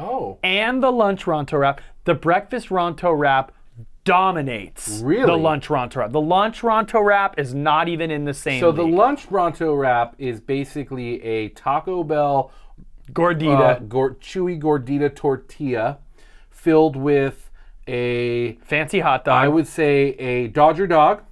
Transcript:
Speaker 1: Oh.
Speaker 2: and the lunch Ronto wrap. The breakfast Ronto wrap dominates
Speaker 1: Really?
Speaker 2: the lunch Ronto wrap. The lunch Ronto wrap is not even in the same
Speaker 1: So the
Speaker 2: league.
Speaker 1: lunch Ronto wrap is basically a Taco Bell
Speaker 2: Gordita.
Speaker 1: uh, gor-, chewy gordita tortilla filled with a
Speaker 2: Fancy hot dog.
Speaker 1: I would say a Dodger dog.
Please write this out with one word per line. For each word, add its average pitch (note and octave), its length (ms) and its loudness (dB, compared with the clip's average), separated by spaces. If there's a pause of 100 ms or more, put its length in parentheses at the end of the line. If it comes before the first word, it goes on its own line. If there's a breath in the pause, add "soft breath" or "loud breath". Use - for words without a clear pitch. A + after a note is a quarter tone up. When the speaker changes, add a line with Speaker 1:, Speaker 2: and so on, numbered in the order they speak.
Speaker 1:
Oh. G#3+ 420 -8
Speaker 2:
and A3 400 0
the C4 80 4
lunch G#3 360 0
Ronto D3+ 340 -2
wrap. C#3 200 0 (240 soft breath)
The E3+ 100 0
breakfast F#3 560 -2
Ronto F3 460 0
wrap C#3 360 0 (520)
dominates C#3+ 1000 -2
Speaker 1:
Really? G3+ 220 2
Speaker 2:
the E3+ 100 4
lunch D#3 320 0
Ronto B2+ 280 -2
wrap. A2+ 160 -4
The D3+ 80 0
lunch F#3+ 420 0
Ronto A3 420 2
wrap G3+ 340 2
is C3+ 160 -6
not D3+ 340 2
even E3 220 -4
in D3 140 -4
the C#3+ 100 -4
same C3+ 260 -4
Speaker 1:
So E3+ 120 4
the D#3 100 -2
Speaker 2:
league. E3 120 2
Speaker 1:
lunch B3+ 360 2
Ronto E3 480 0
wrap A#2+ 400 0
is B2 220 -8
basically C3+ 840 -8
a A2 280 -4
Taco D#3 520 -4
Bell D3 480 0 (640 soft breath)
Speaker 2:
Gordita. D3 640 2
Speaker 1:
uh, - 40 -14
gor-, C3 340 -2
chewy F3+ 460 -6
gordita C#3+ 540 0
tortilla C3 840 -4 (520 soft breath)
filled D#3 460 2
with C#3 540 0 (360)
a A#2+ 760 -4
Speaker 2:
Fancy D3+ 380 -2
hot C3+ 240 0
dog. B2+ 200 4
Speaker 1:
I C#3+ 40 4
would D#3 180 2
say C#3+ 480 2
a B2 340 -4
Dodger D#3 380 4
dog. E3+ 460 4